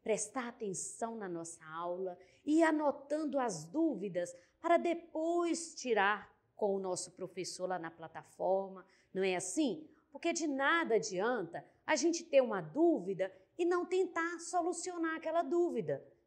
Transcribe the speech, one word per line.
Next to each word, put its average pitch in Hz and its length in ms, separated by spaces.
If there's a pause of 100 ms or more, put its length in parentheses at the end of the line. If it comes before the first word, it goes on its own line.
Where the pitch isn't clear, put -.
prestar 233 460
atenção 226 680
na 208 120
nossa 165 360
aula 175 540 (260)
e 302 140
ir 330 40
anotando 302 760
as 196 260
dúvidas 185 720 (240)
para 339 160
depois 339 960
tirar 208 580 (220)
com 202 200
o 196 60
nosso 185 320
professor 185 560
lá 185 100
na 165 120
plataforma, 180 920 (280)
não 185 120
é 185 100
assim? 180 540 (240)
Porque 339 200
de 330 140
nada 277 500
adianta 196 680 (220)
a 311 100
gente 320 260
ter 269 180
uma 220 200
dúvida 190 720 (240)
e 339 80
não 349 220
tentar 349 540
solucionar 339 760
aquela 320 260
dúvida 262 640 (220)